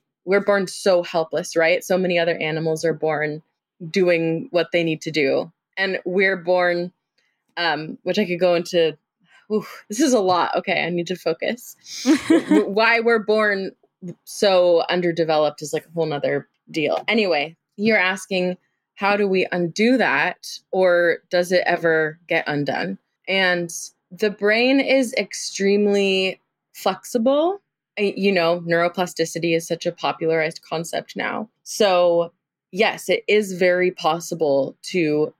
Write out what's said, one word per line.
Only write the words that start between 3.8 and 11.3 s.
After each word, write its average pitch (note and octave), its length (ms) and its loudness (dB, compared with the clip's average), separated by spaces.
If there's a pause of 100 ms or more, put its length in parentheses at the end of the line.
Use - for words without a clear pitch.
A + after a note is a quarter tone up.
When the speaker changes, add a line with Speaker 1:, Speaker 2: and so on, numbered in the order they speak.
Speaker 1:
doing E3 640 0
what E3+ 200 0
they E3+ 100 2
need D#3+ 200 -2
to E3 80 -8
do. C#3+ 420 0 (240)
And F#3+ 300 -2
we're F#3+ 320 0
born, F3 540 0 (680)
um, D#3 460 -4
which F3+ 140 -2
I G#3 60 0
could F3 160 -4
go F3+ 140 4
into, E3 420 0 (560)
oof, - 380 -6
this G#3+ 100 -4
is C4+ 140 4
a A#3 60 4
lot. F3+ 360 0
Okay, E3+ 260 -2
I E3 60 -2
need E3+ 200 -4
to F#3 80 -6
focus. - 600 -6 (280)